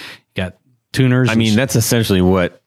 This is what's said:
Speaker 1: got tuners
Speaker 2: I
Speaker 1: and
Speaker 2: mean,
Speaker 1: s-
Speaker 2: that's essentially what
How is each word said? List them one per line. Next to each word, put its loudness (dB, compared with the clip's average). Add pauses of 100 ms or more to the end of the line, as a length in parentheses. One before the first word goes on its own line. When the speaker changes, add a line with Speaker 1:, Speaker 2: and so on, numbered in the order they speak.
(340)
Speaker 1:
got -10 (340)
tuners 2
Speaker 2:
I -2
Speaker 1:
and 0
Speaker 2:
mean, 2
Speaker 1:
s- 2
Speaker 2:
that's -2
essentially 0
what 0